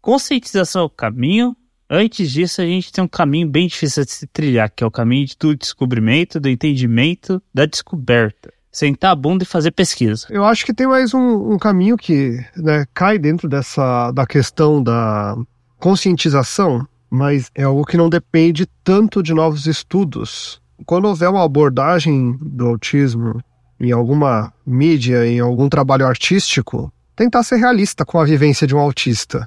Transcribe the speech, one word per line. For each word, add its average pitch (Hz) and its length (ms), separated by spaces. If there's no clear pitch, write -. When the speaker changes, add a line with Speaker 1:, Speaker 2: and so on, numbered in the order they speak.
Speaker 1:
conscientização 214 800
é - 20
o 147 40
caminho. 160 640
Antes 185 420
disso, 170 300
a 175 40
gente 180 260
tem 185 120
um 135 40
caminho 160 400
bem 156 200
difícil 147 360
de - 80
se - 160
trilhar, 120 420
que - 140
é 113 40
o 107 40
caminho 127 360
do 151 160
descobrimento, 127 840
do 139 100
entendimento, 135 920
da 139 120
descoberta. 120 840
Sentar 151 400
a 170 40
bunda 165 280
e - 40
fazer 160 240
pesquisa. 117 600
Speaker 2:
Eu 202 120
acho 220 220
que 247 80
tem 254 140
mais 262 260
um, 233 400
um 190 60
caminho 202 360
que, 135 480
né, 151 380
cai 196 260
dentro 156 280
dessa, 127 640
da 131 140
questão 151 560
da 110 560
conscientização, 165 1040
mas 139 440
é 139 100
algo 139 200
que 170 140
não 170 100
depende 170 580
tanto 202 360
de 160 120
novos 156 340
estudos. 147 960
Quando 190 240
houver 175 180
uma 190 160
abordagem 139 1000
do 131 260
autismo 117 760
em 123 140
alguma 120 600
mídia, 127 640
em 120 140
algum 123 260
trabalho 135 400
artístico, 127 800
tentar 240 260
ser 247 140
realista 214 480
com - 120
a 160 60
vivência 147 420
de 135 80
um 147 60
autista. 131 680